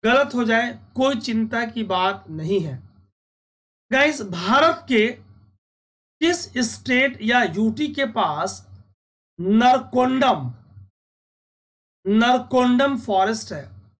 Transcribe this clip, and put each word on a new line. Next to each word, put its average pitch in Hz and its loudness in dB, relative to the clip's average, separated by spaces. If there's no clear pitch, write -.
गलत 254 2
हो 240 0
जाए 233 0
कोई 262 0
चिंता 226 -2
की 226 -8
बात 185 -2
नहीं 160 -2
है। 143 -8
Guys, 277 2
भारत 214 2
के 226 4
किस 339 0
state 262 -2
या 240 2
यूटी 220 -2
के 277 -2
पास 170 -4
नरकोंडम, 247 0
नरकोंडम 247 2
forest 208 -2
है? 147 -12